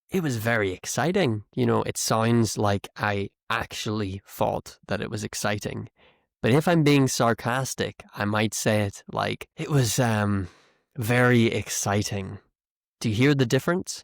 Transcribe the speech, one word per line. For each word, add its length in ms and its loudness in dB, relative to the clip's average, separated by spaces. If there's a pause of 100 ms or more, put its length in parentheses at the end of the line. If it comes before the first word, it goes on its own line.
It 140 -2
was 140 -2
very 340 0
exciting. 720 -2 (120)
You 100 0
know, 180 2
it 140 -6
sounds 600 2
like 380 0
I 340 -2 (200)
actually 800 -4
thought 500 -4 (100)
that 140 -4
it 80 -6
was 140 -8
exciting. 680 -6 (520)
But 100 2
if 160 4
I'm 160 4
being 240 6
sarcastic, 960 -2 (120)
I 100 -4
might 280 0
say 300 0
it 280 -6
like, 360 -6 (100)
It 120 -6
was, 300 2
um, 500 0 (460)
very 520 4
exciting. 920 -2 (600)
Do 100 -2
you 60 0
hear 200 4
the 100 2
difference? 580 -2